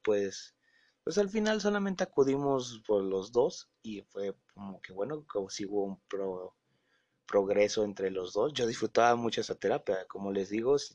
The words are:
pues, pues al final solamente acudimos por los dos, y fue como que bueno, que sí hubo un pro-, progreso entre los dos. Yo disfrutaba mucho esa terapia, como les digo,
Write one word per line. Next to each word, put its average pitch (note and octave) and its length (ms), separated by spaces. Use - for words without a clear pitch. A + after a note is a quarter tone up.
pues, G2+ 520
pues E3 140
al G3+ 120
final G#3+ 320
solamente G3 420
acudimos C3+ 840
por G2+ 160
los F#2+ 280
dos, B2+ 380
y G#2 200
fue G2 340
como G2 280
que F#2 120
bueno, C3+ 380
que G#2 80
sí - 160
hubo G2+ 200
un G2 240
pro-, F#2 460
progreso G2+ 580
entre F#2+ 260
los F#2 220
dos. B2 200
Yo B2 140
disfrutaba A#2 480
mucho A#2 260
esa - 140
terapia, G2 540
como G2 240
les G2 160
digo, A2+ 280